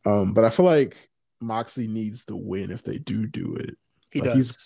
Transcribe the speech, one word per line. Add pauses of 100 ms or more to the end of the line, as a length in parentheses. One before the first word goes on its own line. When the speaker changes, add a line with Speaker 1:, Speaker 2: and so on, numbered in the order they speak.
Speaker 1:
Um,
but
I
feel
like (320)
Moxley
needs
the
win
if
they
do
do
it. (320)
Speaker 2:
He
Speaker 1:
Like,
Speaker 2:
does.
Speaker 1:
he's